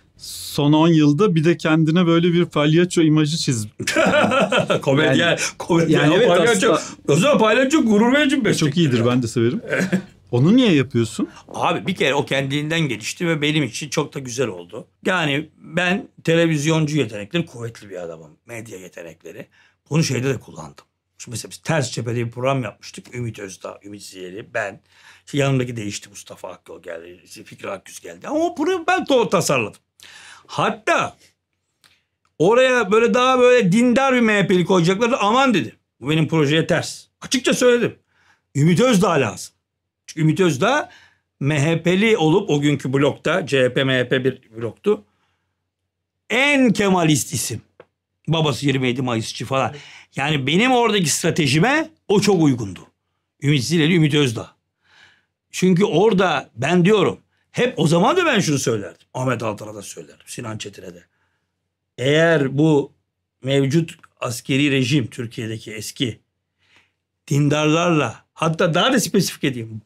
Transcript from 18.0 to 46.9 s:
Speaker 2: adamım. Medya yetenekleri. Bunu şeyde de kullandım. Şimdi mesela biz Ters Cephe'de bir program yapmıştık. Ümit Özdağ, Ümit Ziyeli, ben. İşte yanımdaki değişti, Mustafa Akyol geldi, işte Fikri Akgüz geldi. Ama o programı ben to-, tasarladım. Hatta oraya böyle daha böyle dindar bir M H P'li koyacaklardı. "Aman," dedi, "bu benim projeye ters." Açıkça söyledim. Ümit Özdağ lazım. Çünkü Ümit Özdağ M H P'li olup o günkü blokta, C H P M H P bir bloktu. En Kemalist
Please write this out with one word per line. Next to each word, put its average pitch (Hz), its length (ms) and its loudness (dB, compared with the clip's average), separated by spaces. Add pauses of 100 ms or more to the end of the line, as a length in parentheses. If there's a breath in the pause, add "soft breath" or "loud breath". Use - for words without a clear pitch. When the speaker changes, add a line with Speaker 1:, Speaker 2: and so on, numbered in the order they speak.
Speaker 2:
adamım. 80 280 -16 (140)
Medya 117 340 -16
yetenekleri. 87 680 -20 (420 soft breath)
Bunu 156 140 2
şeyde 127 300 -2
de 110 60 -8
kullandım. 80 460 -20 (320)
Şimdi - 160 -16
mesela 101 180 -10
biz - 60 -18
Ters 156 340 -4
Cephe'de 117 340 -6
bir 117 60 -10
program 131 320 -4
yapmıştık. - 520 -16
Ümit 117 240 -10
Özdağ, 98 440 -14
Ümit 101 200 -18
Ziyeli, 95 500 -16
ben. 104 280 -8 (440 soft breath)
İşte - 120 -6
yanımdaki 131 380 -2
değişti, 104 340 -10
Mustafa 98 400 -18
Akyol 85 320 -20
geldi, 87 440 -16
işte 107 180 -20
Fikri - 280 -16
Akgüz - 280 -16
geldi. - 280 -16
Ama 294 120 -4
o 339 160 -2
programı 330 320 -4
ben 359 160 -2
to-, 240 260 2
tasarladım. 135 520 -2 (640 loud breath)
Hatta 220 720 -4 (1200 soft breath)
oraya 233 520 2
böyle 226 220 4
daha 254 260 2
böyle 247 320 6
dindar 247 420 2
bir 247 60 4
M 220 200 2
H 196 80 0
P'li 180 180 2
koyacaklardı. 196 520 2
"Aman," 240 360 2
dedi, 127 220 -2 (260)
"bu 127 80 -8
benim 156 180 0
projeye 156 400 0
ters." - 380 -4 (160)
Açıkça 262 320 -2
söyledim. 240 420 2 (600)
Ümit 156 240 4
Özdağ 214 320 4
lazım. 117 420 -4 (540)
Çünkü - 140 -8
Ümit 156 180 2
Özdağ 185 500 0 (500 soft breath)
M 143 220 -2
H 165 220 0
P'li 190 340 2
olup 165 320 2
o 147 120 0
günkü 143 320 -2
blokta, 143 540 0
C 135 160 2
H 123 100 0
P 143 100 0
M 131 160 0
H 120 100 -2
P 131 140 0
bir 127 180 -4 (160)
bloktu. 202 460 -4 (1300)
En 262 440 2
Kemalist 175 600 2